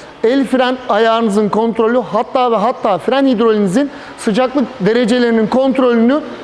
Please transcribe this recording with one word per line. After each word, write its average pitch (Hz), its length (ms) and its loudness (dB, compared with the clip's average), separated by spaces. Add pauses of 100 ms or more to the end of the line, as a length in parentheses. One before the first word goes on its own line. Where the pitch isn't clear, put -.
(240)
el 254 220 2
fren 254 300 0 (120)
ayağınızın 220 600 2
kontrolü, 226 540 0 (100)
hatta 247 400 -2
ve 226 40 0
hatta 208 420 0
fren 269 280 0
hidroliğinizin 226 640 2 (280)
sıcaklık 254 460 0 (160)
derecelerinin 226 640 2
kontrolünü 254 720 2 (240)